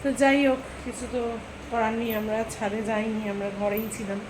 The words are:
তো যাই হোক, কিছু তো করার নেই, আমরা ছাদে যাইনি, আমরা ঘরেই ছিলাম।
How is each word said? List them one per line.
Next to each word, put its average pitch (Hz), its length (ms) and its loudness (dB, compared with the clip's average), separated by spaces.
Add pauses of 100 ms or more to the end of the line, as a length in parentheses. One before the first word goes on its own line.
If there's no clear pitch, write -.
তো 277 80 2
যাই 277 360 6
হোক, 262 100 4 (280)
কিছু 247 260 -8
তো 233 260 -2 (340)
করার 226 220 2
নেই, 226 220 0
আমরা 214 280 0 (160)
ছাদে 214 240 0
যাইনি, 214 460 0
আমরা 202 200 -2 (100)
ঘরেই 208 280 0 (100)
ছিলাম। 202 220 -4 (100)